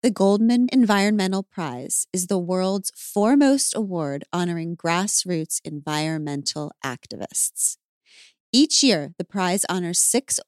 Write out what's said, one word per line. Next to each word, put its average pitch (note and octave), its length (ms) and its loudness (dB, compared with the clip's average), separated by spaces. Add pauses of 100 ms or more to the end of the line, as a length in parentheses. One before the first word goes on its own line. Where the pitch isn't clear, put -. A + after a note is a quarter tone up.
The C4 80 4
Goldman A3 600 4
Environmental G3+ 680 4
Prize C3+ 680 -6
is F3+ 140 -4
the G3 120 0
world's F#3 580 -2
foremost C4+ 800 2
award E3 560 -4
honoring E3+ 440 -4
grassroots F3 880 -2
environmental D3+ 1080 -4 (120)
activists. - 920 -6 (760)
Each C#4 300 2
year, E3+ 360 2
the F3+ 60 -6
prize F#3 440 -2
honors F3+ 300 -2
six - 500 0